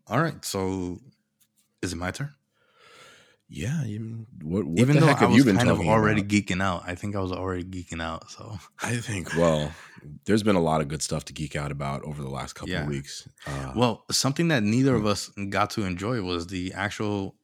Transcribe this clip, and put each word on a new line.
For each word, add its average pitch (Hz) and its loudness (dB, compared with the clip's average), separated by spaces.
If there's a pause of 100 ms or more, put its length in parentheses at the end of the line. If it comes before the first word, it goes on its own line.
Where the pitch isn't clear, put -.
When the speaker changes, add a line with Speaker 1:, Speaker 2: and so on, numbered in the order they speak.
Speaker 1:
all 110 2
right, 156 -4
so 92 -4 (800)
is 90 -4
it 85 -8
my 90 -6
turn? 143 -8 (1160)
Speaker 2:
Yeah, 131 -4
you, 110 -8 (160)
what, 87 0
what 80 -2
Speaker 1:
Even 127 6
Speaker 2:
the 147 8
Speaker 1:
though 160 8
Speaker 2:
heck 139 6
Speaker 1:
I - 2
Speaker 2:
have - 6
Speaker 1:
was - 8
Speaker 2:
you 139 10
been 104 6
Speaker 1:
kind - 6
of 85 4
Speaker 2:
talking 90 2
Speaker 1:
already 107 4
Speaker 2:
about? 101 -2
Speaker 1:
geeking 98 2
out. 92 -2
I 90 -6
think 101 -6
I 101 -4
was 92 -2
already 90 -4
geeking 90 -10
out, 82 -8
so. 110 -14 (240)
Speaker 2:
I 117 -4
think, 101 -6
well, 78 2 (520)
there's 104 2
been 104 4
a 90 4
lot 80 2
of 76 -2
good 76 -6
stuff 76 -4
to - -16
geek 76 -8
out 71 -4
about 69 -6
over 73 -10
the 67 -8
last 65 -10
couple - -10
Speaker 1:
Yeah. 87 -4
Speaker 2:
of 73 -4
weeks. 71 -8 (180)
Uh, 69 -8
Speaker 1:
Well, 117 0
something 151 2
that 143 4
neither 123 4
of 110 2
Speaker 2:
hmm. 107 2
Speaker 1:
us 101 0 (200)
got 98 0
to 113 -4
enjoy 98 -2
was 87 -4
the 92 -6
actual 101 -4